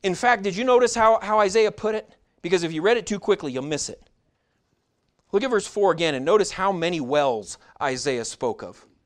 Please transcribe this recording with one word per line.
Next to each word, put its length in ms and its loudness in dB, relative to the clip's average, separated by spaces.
In 120 -2
fact, 300 2
did 140 -4
you 80 -2
notice 280 4
how, 280 4
how 180 0
Isaiah 320 2
put 240 -4
it? 220 -10
Because 220 0
if 100 -4
you 80 -4
read 160 4
it 100 -6
too 120 -4
quickly, 340 -2
you'll 100 -4
miss 240 -6
it. 220 -16
Look 120 2
at 60 -2
verse 160 0
four 280 2
again 220 0
and 100 -4
notice 260 2
how 220 -2
many 260 -2
wells 580 -2
Isaiah 440 -2
spoke 360 -6
of. 240 -16